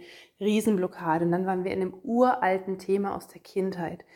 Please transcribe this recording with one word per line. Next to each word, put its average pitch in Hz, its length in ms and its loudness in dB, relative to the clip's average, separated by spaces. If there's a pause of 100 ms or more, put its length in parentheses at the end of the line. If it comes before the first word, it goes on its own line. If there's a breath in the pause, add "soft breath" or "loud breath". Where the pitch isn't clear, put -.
(380 loud breath)
Riesenblockade. 185 840 2
Und 170 80 4
dann 185 140 0
waren 185 180 -2
wir 190 80 -2
in 190 80 -2
einem 185 140 -2 (100)
uralten 190 760 2
Thema 196 380 -2
aus - 100 -12
der - 140 -20
Kindheit, 180 640 -4 (120)